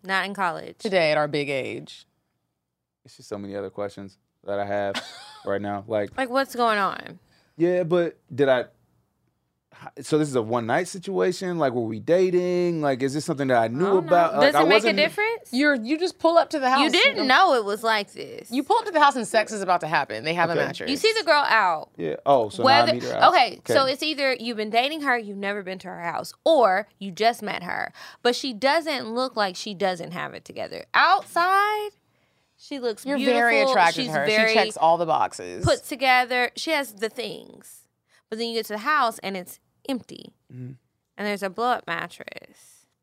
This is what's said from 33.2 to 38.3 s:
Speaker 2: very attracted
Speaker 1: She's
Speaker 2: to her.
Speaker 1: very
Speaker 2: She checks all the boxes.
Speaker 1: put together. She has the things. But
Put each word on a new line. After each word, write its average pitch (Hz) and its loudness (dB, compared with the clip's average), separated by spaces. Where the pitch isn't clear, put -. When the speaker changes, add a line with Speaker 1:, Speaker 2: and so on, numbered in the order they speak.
Speaker 2:
very 233 4
attracted 196 4
Speaker 1:
She's - -6
Speaker 2:
to 147 2
her. 139 0
Speaker 1:
very 220 4
Speaker 2:
She - 2
checks 190 2
all 165 4
the 170 0
boxes. 98 -2
Speaker 1:
put 277 2
together. 247 0
She - -6
has 277 -4
the 214 -6
things. - -14
But 220 -10